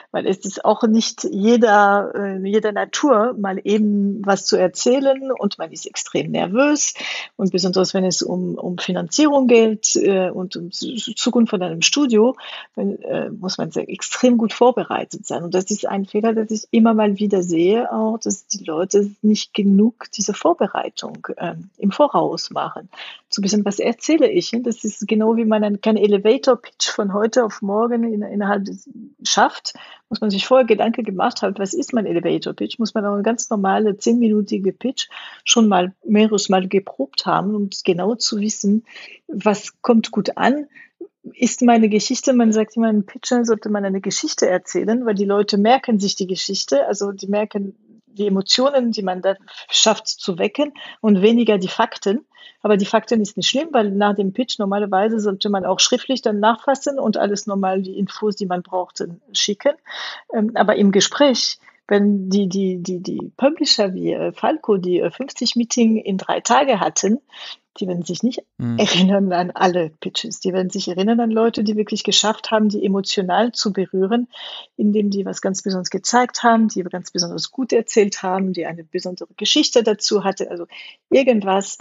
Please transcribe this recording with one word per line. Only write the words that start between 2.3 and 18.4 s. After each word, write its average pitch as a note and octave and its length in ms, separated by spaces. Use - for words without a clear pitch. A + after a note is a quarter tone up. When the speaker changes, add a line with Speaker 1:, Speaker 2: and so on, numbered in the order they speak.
Speaker 1:
jeder G#3+ 220
Natur, G#3+ 680
mal G3 260
eben G3+ 640
was G3 220
zu - 80
erzählen C4+ 760
und - 280
man D#3+ 120
ist D#3 140
extrem - 460
nervös B3 640
und F#3+ 160
besonders, F#3 420
wenn F#3+ 100
es F3+ 200
um, F3+ 320
um F3+ 240
Finanzierung C4 680
geht, A3+ 500
äh, F#3 360
und F#3 240
um E3+ 160
Zu-, - 420
Zukunft A#3 380
von G3 100
einem E3+ 220
Studio, B3 520
dann, G3 280
äh, - 260
muss - 300
man D#3+ 100
sehr - 180
extrem - 520
gut A3 140
vorbereitet - 720
sein. C#3+ 160
Und E3+ 100
das F#3 160
ist G#3 180
ein G3 200
Fehler, A3 260
den A3 160
ich G#3+ 220
immer A3+ 240
mal G#3 240
wieder G3+ 240
sehe, F3+ 500
auch, A3 240
dass - 300